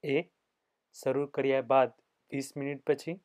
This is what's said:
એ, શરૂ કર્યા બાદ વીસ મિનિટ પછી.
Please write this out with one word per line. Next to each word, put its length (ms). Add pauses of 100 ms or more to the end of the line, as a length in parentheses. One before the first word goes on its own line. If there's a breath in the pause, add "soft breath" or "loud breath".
એ, 120 (800)
શરૂ 300
કર્યા 360
બાદ 280 (420)
વીસ 240
મિનિટ 280
પછી. 400